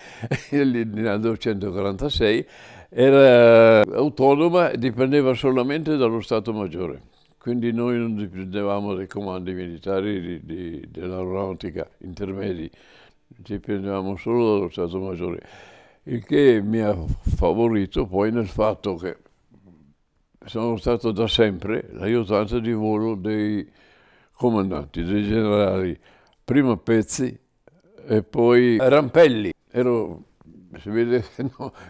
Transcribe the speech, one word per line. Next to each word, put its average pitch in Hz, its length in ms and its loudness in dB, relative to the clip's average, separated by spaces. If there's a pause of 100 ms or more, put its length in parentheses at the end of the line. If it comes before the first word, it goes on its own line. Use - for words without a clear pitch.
(200)
<laughs> - 320 -8
e 143 140 2
lì 120 180 0
nella 107 320 -4
duecentoquarantasei 107 1300 -2 (520)
era 120 840 8
autonoma 143 920 2
e 123 60 -4
dipendeva 131 560 0
solamente 143 640 -2
dallo 113 240 0
Stato 110 320 -2
Maggiore. 87 480 -6 (360)
Quindi 120 360 -4
noi 120 240 -2
non 117 180 -4
dipendevamo 101 800 -6
dai 92 120 -8
comandi 92 460 -8
militari 95 680 -6
di, 85 240 -12
di, 82 440 -12
dell'aeronautica 92 960 -8 (140)
intermedi, 95 720 -10 (560)
dipendevamo 98 880 -6
solo 117 380 0
dallo 98 160 -2
Stato 87 300 -6
Maggiore, 87 460 -8 (580)
il 123 200 -8
che 131 400 4
mi 110 160 -2
ha 104 160 0 (400)
favorito 107 720 0
poi 98 240 -2
nel 117 160 -4
fatto 104 480 -4
che 85 220 -10 (1300)
sono 117 320 -4
stato 113 340 -2
da 107 160 0
sempre 104 640 0
l'aiutante 107 680 -2
di 113 100 -2
volo 107 440 -2
dei 104 540 -4 (640)
comandanti, 92 720 -2
dei 104 200 -2
generali, 101 760 0 (460)
prima 131 320 2
Pezzi 113 600 -2 (680)
e 110 160 2
poi 120 560 4
Rampelli. 131 720 4 (180)
Ero, 117 540 -2 (560)
si 101 100 -12
vede, 120 340 0 (140)
<laughs> 135 200 -8
no, 131 160 -14 (160)